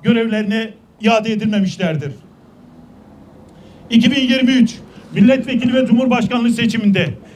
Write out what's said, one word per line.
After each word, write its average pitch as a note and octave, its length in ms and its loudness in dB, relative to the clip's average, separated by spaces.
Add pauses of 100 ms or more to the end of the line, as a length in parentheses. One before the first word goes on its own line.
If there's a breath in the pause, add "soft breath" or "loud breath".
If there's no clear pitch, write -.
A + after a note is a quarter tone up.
görevlerine G#3+ 680 -2 (300)
iade A3 320 0
edilmemişlerdir. F#3 800 -4 (1800 loud breath)
İki A#3+ 200 4
bin C#4 100 -2
yirmi B3+ 320 0
üç B3+ 220 2 (400 loud breath)
Milletvekili B3+ 600 2
ve C4 120 2
Cumhurbaşkanlığı A#3+ 640 0
seçiminde G#3 640 0 (220 loud breath)